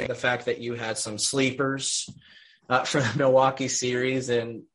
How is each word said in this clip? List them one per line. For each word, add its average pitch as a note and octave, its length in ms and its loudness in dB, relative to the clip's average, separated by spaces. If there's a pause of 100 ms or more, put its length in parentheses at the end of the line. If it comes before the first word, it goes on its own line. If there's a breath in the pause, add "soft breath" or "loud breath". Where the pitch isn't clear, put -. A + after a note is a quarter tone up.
the B2 80 -4
fact B2 320 -2
that A#2+ 120 -2
you A#2+ 160 -6
had A2+ 220 -4
some G#2+ 220 -6
sleepers, C3+ 880 -2 (640 loud breath)
uh, B2+ 140 2
for D3 180 0
the A2+ 160 0
Milwaukee C3+ 500 4
series, B2+ 640 -2
and A#2 320 -2 (120)